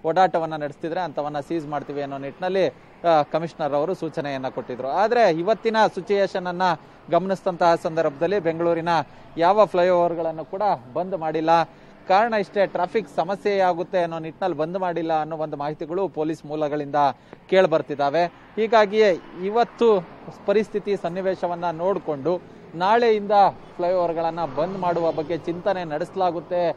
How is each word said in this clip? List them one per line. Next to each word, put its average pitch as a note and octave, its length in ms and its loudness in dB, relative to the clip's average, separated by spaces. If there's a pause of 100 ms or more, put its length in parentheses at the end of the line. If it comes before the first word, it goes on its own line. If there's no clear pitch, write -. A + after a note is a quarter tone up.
ಓಡಾಟವನ್ನ D#3+ 520 2
ನಡೆಸ್ತಿದ್ರೆ D#3 440 -6
ಅಂತವನ್ನ D3 400 -6
ಸೀಸ್ D#3+ 260 -6
ಮಾಡ್ತೀವಿ C#3+ 360 -6
ಅನ್ನೋ C#3 160 -8
ನಿಟ್ಟಿನಲ್ಲಿ, F3+ 500 -2
ಆ, - 540 0 (100)
ಕಮಿಷನರ್ D#3 420 -4
ಅವರು D#3+ 200 0
ಸೂಚನೆಯನ್ನ C#3+ 540 -6
ಕೊಟ್ಟಿದ್ರು. B2+ 400 -8
ಆದ್ರೆ G#3+ 420 4
ಇವತ್ತಿನ G#3 460 0 (180)
ಸಿಚುಯೇಷನ್ G3 520 -2
ಅನ್ನ F3+ 160 -4 (480)
ಗಮನಿಸಿದಂತಹ F3 640 2
ಸಂದರ್ಭದಲ್ಲಿ D#3+ 680 0
ಬೆಂಗಳೂರಿನ E3 480 0 (480)
ಯಾವ F#3+ 300 4
ಫ್ಲೈಓವರ್‌ಗಳನ್ನು E3+ 800 0
ಕೂಡ F#3+ 180 -6 (300)
ಬಂದ್ F#3 240 -4
ಮಾಡಿಲ್ಲ. D#3+ 460 2 (460)
ಕಾರಣ A3 260 4
ಇಷ್ಟೇ, G3+ 320 0
ಟ್ರಾಫಿಕ್ F3+ 500 -2
ಸಮಸ್ಯೆ G3 440 0
ಆಗುತ್ತೆ F3+ 420 0
ಅನ್ನೋ E3 160 -4
ನಿಟ್ಟಿನಲ್ಲಿ D#3+ 400 -6
ಬಂದ್ E3+ 200 -4
ಮಾಡಿಲ್ಲ E3+ 420 -2
ಅನ್ನೋ D#3 160 -6
ಒಂದು D3+ 200 -6
ಮಾಹಿತಿಗಳು D#3 520 -4
ಪೊಲೀಸ್ D#3 360 -4
ಮೂಲಗಳಿಂದ D3 520 -4 (540)
ಕೇಳ್ಬರ್ತಿದ್ದಾವೆ. D#3 760 2
ಹೀಗಾಗಿಯೇ G#3+ 920 2 (260)
ಇವತ್ತು G#3+ 640 2 (380)
ಪರಿಸ್ಥಿತಿ G3+ 500 0
ಸನ್ನಿವೇಶವನ್ನ F3 760 -4
ನೋಡ್ಕೊಂಡು E3 880 -4 (160)
ನಾಳೆಯಿಂದ G#3 580 2 (440)
ಫ್ಲೈಓವರ್‌ಗಳನ್ನ E3+ 680 0
ಬಂದ್ D#3 340 -4
ಮಾಡುವ E3+ 340 0
ಬಗ್ಗೆ D#3+ 260 -4
ಚಿಂತನೆ F3+ 460 -4
ನಡೆಸಲಾಗುತ್ತೆ E3+ 920 -2